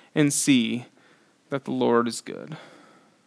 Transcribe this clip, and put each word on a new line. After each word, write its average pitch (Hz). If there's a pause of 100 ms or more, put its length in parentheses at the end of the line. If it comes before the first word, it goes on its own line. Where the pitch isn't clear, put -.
(160)
and 147
see 123 (640)
that 139
the 131
Lord 120
is 113
good. - (720)